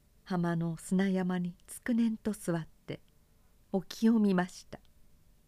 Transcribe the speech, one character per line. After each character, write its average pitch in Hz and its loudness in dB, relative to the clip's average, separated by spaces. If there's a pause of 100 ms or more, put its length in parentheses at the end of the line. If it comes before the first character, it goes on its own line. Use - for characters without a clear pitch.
(260)
浜 170 0
の 165 -2
砂 190 2
山 185 0
に 180 -4 (120)
つ - -16
く 247 -2
ね 233 2
ん 220 -2
と 214 -4
座 175 -4
っ 156 -6 (200)
て - -8 (720)
沖 196 0
を 226 6
見 208 4
ま 180 2
し - -20
た。 - -18 (680)